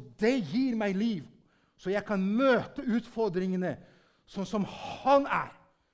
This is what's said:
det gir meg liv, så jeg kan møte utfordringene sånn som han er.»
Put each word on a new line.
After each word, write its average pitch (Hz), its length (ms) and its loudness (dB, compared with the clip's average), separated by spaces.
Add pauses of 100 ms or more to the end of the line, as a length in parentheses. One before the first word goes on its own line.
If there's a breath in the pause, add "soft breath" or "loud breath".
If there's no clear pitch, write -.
(180)
det 247 220 2
gir 226 400 0
meg 202 180 0
liv, 202 300 0 (500 soft breath)
så 185 160 -4
jeg 202 140 -2
kan 202 160 0
møte 226 580 2
utfordringene 185 920 -2 (500 loud breath)
sånn 190 240 -8
som 202 160 -2
han - 640 2
er.» 175 240 -4 (400)